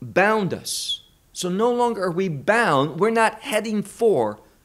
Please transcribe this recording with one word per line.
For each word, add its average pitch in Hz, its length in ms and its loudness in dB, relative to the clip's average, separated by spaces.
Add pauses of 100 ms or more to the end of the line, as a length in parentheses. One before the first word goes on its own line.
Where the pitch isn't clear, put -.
bound 190 520 0
us." - 480 -8 (300)
So - 180 -8
no 214 220 0
longer 240 340 -2
are 180 60 0
we 190 160 -2
bound. 160 720 2
We're 214 100 2
not 226 320 2
heading 214 420 -2
for 131 560 0 (260)